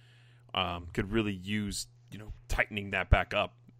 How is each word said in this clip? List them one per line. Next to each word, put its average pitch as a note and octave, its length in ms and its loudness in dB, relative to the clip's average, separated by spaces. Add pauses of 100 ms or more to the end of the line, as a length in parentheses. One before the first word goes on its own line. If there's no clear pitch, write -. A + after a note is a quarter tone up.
(560)
um, F2 380 -2
could G2+ 180 -2
really G#2+ 220 2
use, G2 540 -4 (240)
you G2+ 80 -12
know, G#2+ 120 -14 (160)
tightening G2+ 440 0
that F#2+ 180 0
back F#2+ 240 6
up G2 220 0 (240)